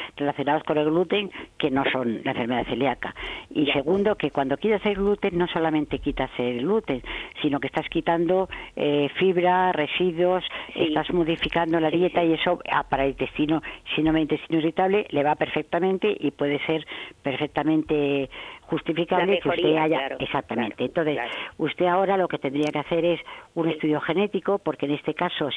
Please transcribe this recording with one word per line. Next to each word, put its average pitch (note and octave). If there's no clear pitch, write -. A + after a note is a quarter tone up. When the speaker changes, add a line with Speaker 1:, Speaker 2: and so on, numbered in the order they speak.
Speaker 1:
relacionados C#3+
con D#3
el D3+
gluten, F3+
que D#3
no C3+
son A#2+
la C3+
enfermedad B2
celíaca. A#2+
Y -
Speaker 2:
Ya. C#3+
Speaker 1:
segundo, F#3+
que D3
cuando C#3
quitas G#3
el G#3
gluten, G3
no F3
solamente D#3
quitas C3+
el B2
gluten, C#3+
sino C#3+
que C3+
estás D#3
quitando, F3
eh, D3
fibra, F3+
residuos, F3
Speaker 2:
Sí. -
Speaker 1:
estás D3+
modificando E3
la D#3
Speaker 2:
Sí, E3+
Speaker 1:
dieta F3
Speaker 2:
sí. E3+
Speaker 1:
y E3
eso, F3
ah, C#3+
para C3+
el C#3
intestino, D3
síndrome D#3
de D#3
intestino D#3
irritable, F#3+
le C#3+
va D3
perfectamente F3+
y C#3+
puede C#3+
ser D#3+
perfectamente D3
justificable E3+
Speaker 2:
La E3+
Speaker 1:
que -
usted F3
Speaker 2:
mejoría, D#3
Speaker 1:
haya, D#3
Speaker 2:
claro, C3+
Speaker 1:
exactamente. C3
Speaker 2:
claro, B2
Speaker 1:
Entonces, D#3
Speaker 2:
claro. A#2
Speaker 1:
usted D#3+
ahora F#3+
lo F3+
que D#3
tendría D3
que D3+
hacer E3
es E3+
un E3
Speaker 2:
Sí. E3
Speaker 1:
estudio D3+
genético, G3
porque -
en C#3+
este D3+
caso E3+